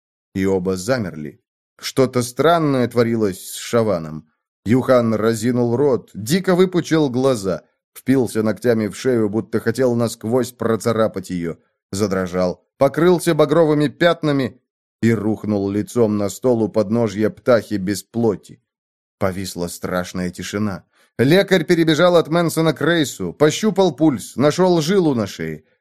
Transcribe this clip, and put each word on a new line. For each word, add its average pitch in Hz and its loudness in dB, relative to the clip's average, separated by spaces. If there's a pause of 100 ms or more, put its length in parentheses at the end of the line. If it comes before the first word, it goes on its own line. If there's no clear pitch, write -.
(340)
И 95 -2
оба 95 0
замерли. 92 -6 (360)
Что-то 127 0
странное 143 0
творилось 113 -2
с - -12
Шаваном. 82 -4 (380)
Юхан 120 2
разинул 117 0
рот, 131 0
дико 175 0
выпучил 165 2
глаза, 117 0 (340)
впился 123 0
ногтями 110 0
в 92 -10
шею, 117 0
будто 110 -4
хотел 120 0
насквозь 117 -2
процарапать 110 -2
ее. 85 -6 (340)
Задрожал, 92 -2 (120)
покрылся 165 2
багровыми 151 2
пятнами 147 0 (420)
и 113 4
рухнул 104 -2
лицом 107 0
на 101 -2
стол 117 0
у 101 0
подножья 107 0
птахи 110 0
без 95 -4
плоти. - -4 (600)
Повисла 92 -4
страшная 90 -8
тишина. 101 -8 (360)
Лекарь 180 2
перебежал 165 4
от 151 2
Мэнсона 160 0
к - -12
Рейсу, 143 -2
пощупал 180 2
пульс, 147 0
нашел 165 2
жилу 165 2
на 110 0
шее. 80 -10 (180)